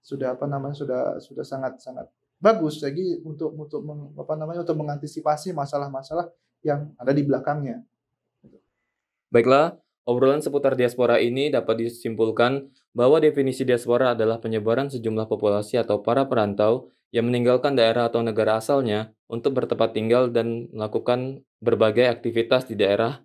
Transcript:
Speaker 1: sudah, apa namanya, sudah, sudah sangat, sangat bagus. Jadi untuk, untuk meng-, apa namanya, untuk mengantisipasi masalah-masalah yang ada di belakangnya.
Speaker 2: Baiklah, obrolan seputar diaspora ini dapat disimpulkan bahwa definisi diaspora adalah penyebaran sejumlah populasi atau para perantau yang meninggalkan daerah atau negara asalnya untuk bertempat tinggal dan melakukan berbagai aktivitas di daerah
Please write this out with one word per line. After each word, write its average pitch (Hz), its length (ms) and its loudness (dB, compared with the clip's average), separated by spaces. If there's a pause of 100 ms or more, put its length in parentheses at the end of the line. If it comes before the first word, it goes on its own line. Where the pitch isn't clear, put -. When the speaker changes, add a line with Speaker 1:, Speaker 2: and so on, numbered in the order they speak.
Speaker 1:
sudah, 131 320 -6
apa 135 160 -8
namanya, 139 240 -6
sudah, 131 260 -4 (220)
sudah - 240 -12
sangat, 131 320 -8
sangat 131 320 -16 (320)
bagus. 175 400 2
Jadi 170 400 -4
untuk, 156 320 -8
untuk 151 320 -10
meng-, 147 320 -14
apa 156 160 -6
namanya, 165 320 -8
untuk 160 80 0
mengantisipasi 151 800 -6
masalah-masalah 143 720 -6 (320)
yang 147 400 -4
ada 131 160 0
di 147 80 2
belakangnya. 139 640 -4 (1400)
Speaker 2:
Baiklah, 135 480 4 (240)
obrolan 131 400 2
seputar 139 320 0
diaspora 120 480 2
ini 131 240 0
dapat 117 400 0
disimpulkan 117 800 -2 (240)
bahwa 127 260 4
definisi 143 460 2
diaspora 123 480 2
adalah 113 320 0
penyebaran 113 480 -2
sejumlah 110 400 -4
populasi 104 480 0
atau 104 240 0
para 131 240 2
perantau 107 640 2 (220)
yang 117 160 0
meninggalkan 123 480 2
daerah 117 320 4
atau 117 160 0
negara 110 320 2
asalnya 113 560 0 (160)
untuk 117 280 -2
bertempat 113 360 0
tinggal 117 400 2
dan 117 400 -2
melakukan 123 720 -4 (160)
berbagai 110 480 4
aktivitas 117 600 0
di 107 80 -8
daerah 104 480 0